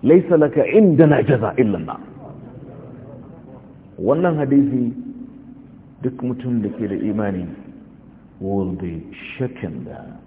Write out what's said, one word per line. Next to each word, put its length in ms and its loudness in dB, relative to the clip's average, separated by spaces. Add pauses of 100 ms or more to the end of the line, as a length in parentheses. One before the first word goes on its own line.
Laysa 340 6
laka 300 4
indana 560 6
jaza 340 0
illa 200 2
an-nar. 220 -8 (2000)
Wannan 380 2
hadisi 560 2 (1080)
duk 200 -4
mutum 400 -4
da 160 -2
ke 140 -4
da 40 -4
imani 520 -4 (920)
will 360 -2
be 260 -8 (360)
shaken 500 -8 (400)